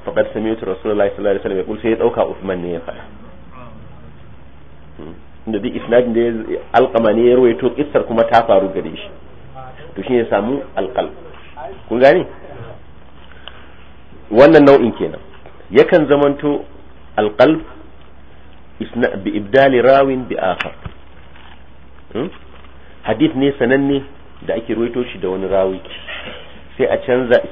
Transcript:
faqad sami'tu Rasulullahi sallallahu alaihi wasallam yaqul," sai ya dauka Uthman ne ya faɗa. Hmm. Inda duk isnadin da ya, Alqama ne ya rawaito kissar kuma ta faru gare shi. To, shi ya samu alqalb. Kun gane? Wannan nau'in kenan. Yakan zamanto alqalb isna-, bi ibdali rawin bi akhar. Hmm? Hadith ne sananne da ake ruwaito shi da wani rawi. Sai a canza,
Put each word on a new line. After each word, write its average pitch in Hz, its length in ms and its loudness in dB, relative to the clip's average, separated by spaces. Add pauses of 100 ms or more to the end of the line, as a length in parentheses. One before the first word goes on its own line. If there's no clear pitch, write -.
faqad 104 240 -2
sami'tu 110 320 -4
Rasulullahi 101 480 -2
sallallahu 98 240 -2
alaihi - 80 -4
wasallam 98 160 -4
yaqul," 107 220 -6
sai 113 100 -2
ya 113 80 2
dauka 113 240 0
Uthman 92 400 -6
ne 87 80 -6
ya 82 80 -6
faɗa. - 240 -14 (2000)
Hmm. 80 160 -16 (320)
Inda 110 120 -2
duk 117 160 -4
isnadin 120 380 2
da 117 80 2
ya, 113 380 -4 (120)
Alqama 113 420 2
ne 113 140 2
ya 123 80 6
rawaito 123 360 4
kissar 139 320 -2
kuma 113 200 0
ta 117 220 4
faru 98 260 4
gare 80 240 -8
shi. - 140 -14 (840)
To, 98 80 -10
shi 123 140 0
ya 113 120 2
samu 117 300 0 (160)
alqalb. 95 360 -4 (760)
Kun 117 120 -4
gane? 151 280 6 (2000)
Wannan 143 320 8
nau'in 135 320 8
kenan. 80 240 -6 (520)
Yakan 151 360 6
zamanto 143 560 2 (540)
alqalb 123 420 2 (1200)
isna-, 117 400 -2
bi 95 160 -6
ibdali 123 460 4
rawin 135 480 4
bi - 80 -6
akhar. - 360 -4 (1400)
Hmm? 147 160 -6 (760)
Hadith 113 320 0
ne 139 240 2
sananne 139 400 2 (480)
da - 80 -4
ake 113 180 -8
ruwaito 120 380 -4
shi 98 80 -16
da 95 100 -6
wani 95 180 -6
rawi. 95 340 0 (960)
Sai 131 100 0
a 113 160 0
canza, 123 380 2 (100)